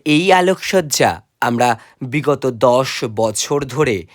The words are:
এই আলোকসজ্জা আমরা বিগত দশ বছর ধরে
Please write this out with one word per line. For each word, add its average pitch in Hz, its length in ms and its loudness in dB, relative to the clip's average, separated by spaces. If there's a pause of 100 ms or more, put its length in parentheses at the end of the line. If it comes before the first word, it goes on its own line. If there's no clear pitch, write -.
এই 160 260 2
আলোকসজ্জা 180 880 0 (200)
আমরা 120 380 0 (220)
বিগত 139 440 -2
দশ 127 580 2
বছর 113 600 -2
ধরে 127 520 -2